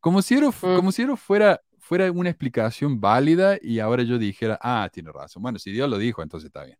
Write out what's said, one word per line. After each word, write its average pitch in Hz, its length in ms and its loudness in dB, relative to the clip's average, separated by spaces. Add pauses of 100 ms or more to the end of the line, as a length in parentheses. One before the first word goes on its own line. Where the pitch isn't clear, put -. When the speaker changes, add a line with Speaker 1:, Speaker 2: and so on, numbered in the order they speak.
Speaker 1:
como 185 220 2
si 247 140 2
era 285 160 4
fu-, - 160 -4
Speaker 2:
Mm. 185 80 4
Speaker 1:
como 185 160 2
si 233 100 -2
era 262 140 -2
fuera, 202 440 2 (180)
fuera 185 340 0
una 175 180 -2
explicación 123 680 -2
válida 156 600 4
y 113 200 -4
ahora 120 240 0
yo 120 140 -2
dijera, 110 440 -2
"Ah, 117 300 -2
tiene 80 200 -16
razón. 76 300 -16
Bueno, 117 160 -8
si 98 140 -12
Dios 131 180 -2
lo 104 80 -2
dijo, 110 240 -4
entonces 78 260 -14
está 71 160 -18
bien". 65 160 -20